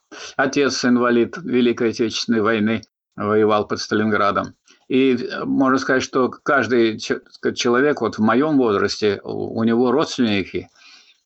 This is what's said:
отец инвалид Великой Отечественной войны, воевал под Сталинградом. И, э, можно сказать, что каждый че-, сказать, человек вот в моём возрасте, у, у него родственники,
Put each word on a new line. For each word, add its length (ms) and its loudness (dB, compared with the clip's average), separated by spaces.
отец 480 0
инвалид 540 2
Великой 520 0
Отечественной 520 -2
войны, 400 0
воевал 500 2
под 140 -6
Сталинградом. 760 0
И, 280 2
э, 280 -8
можно 340 2
сказать, 240 0
что 260 -2
каждый 680 0
че-, 220 -6
сказать, 280 -6
человек 420 0
вот 180 -4
в 40 -2
моём 340 2
возрасте, 680 0
у, 340 -6
у 60 0
него 260 2
родственники, 800 -2